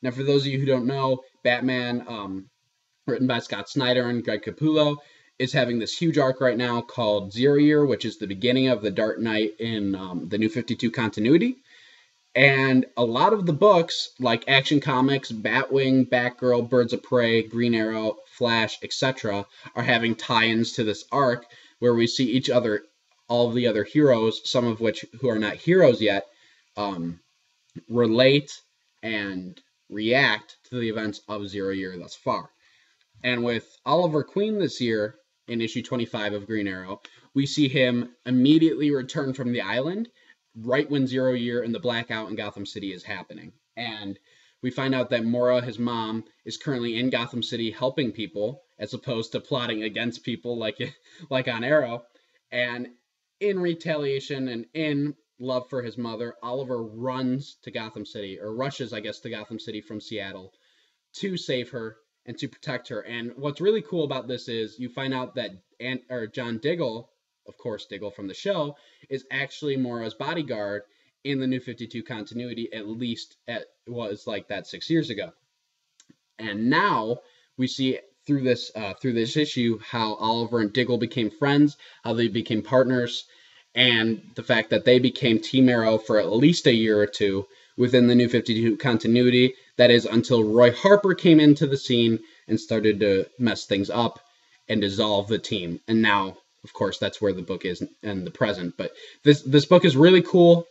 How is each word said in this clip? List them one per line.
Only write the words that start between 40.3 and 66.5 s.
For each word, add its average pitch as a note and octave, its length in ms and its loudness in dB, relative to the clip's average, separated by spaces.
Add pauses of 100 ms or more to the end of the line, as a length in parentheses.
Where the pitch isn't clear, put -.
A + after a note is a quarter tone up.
right B2+ 320 -2
when C#3 160 0
Zero B2+ 280 0
Year A#2+ 300 -2
and A2+ 120 -4
the G#2+ 40 -6
blackout A#2 500 -6
in G#2+ 60 -8
Gotham G#2 300 -10
City G2 280 -10
is F2+ 100 -16
happening. F2+ 480 -14 (240)
And G#2+ 420 -12 (460)
we B2+ 80 -4
find C3+ 240 -2
out B2+ 140 -4
that A#2 160 -2
Mora, B2 360 2
his B2 160 -8
mom, A2+ 460 -4 (220)
is A2 100 -12
currently A#2+ 420 -4
in B2+ 120 -2
Gotham A#2+ 340 -6
City A2+ 280 -6
helping B2+ 420 -4
people G#2+ 480 -8 (180)
as G#2+ 140 -10
opposed A#2 400 -8
to A#2+ 80 -6
plotting A#2 420 -6
against A2+ 400 -6
people A#2+ 340 -8
like, A2 220 -6
<laughs> - 500 -14
like C3 200 -4
on A#2 160 -6
Arrow. B2+ 380 0 (480)
And B2 360 -4 (540)
in G3 180 -2
retaliation D3 880 -4
and A#2 260 -8
in D3 400 -2 (260)
love B2+ 300 -4
for C3 120 -6
his A#2 160 -10
mother, A#2 440 -8
Oliver B2 400 -8
runs B2+ 840 -6
to - 80 -16
Gotham A2 340 -10
City, G2 340 -12
or G#2+ 160 -10
rushes, B2+ 380 -8
I G#2+ 80 -8
guess, G#2+ 180 -10
to B2 100 -14
Gotham A2 300 -12
City G#2+ 220 -12
from A2 180 -12
Seattle G2 540 -14 (640)
to F#3+ 180 -6
save B2+ 360 -6
her A2+ 260 -12 (280)
and A#2+ 120 -16
to C#3+ 100 -10
protect - 400 -12
her. A2 140 -10
And A#2 340 -10
what's C#3+ 240 -8
really G#3 220 0
cool F3 240 -4
about C3 240 -8
this B2 180 -8
is A2+ 320 -8
you B2+ 80 -8
find C3+ 260 -6
out B2+ 220 -8
that A2 160 -8 (300)
Ant-, B2+ 280 -8
or A#2+ 180 -8
John A#2 320 -8